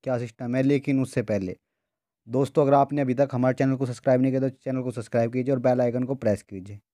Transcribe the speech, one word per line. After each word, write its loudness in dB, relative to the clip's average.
क्या -2
सिस्टम -6
है। 2
लेकिन 2
उससे -2
पहले -4
दोस्तों, 2
अगर 4
आपने 2
अभी 0
तक 0
हमारे 0
चैनल 0
को -4
सब्सक्राइब 0
नहीं 2
किया -2
तो -2
चैनल -6
को -6
सब्सक्राइब -2
कीजिए 0
और 0
बेल 2
आइकन 0
को -4
प्रेस 0
कीजिए -14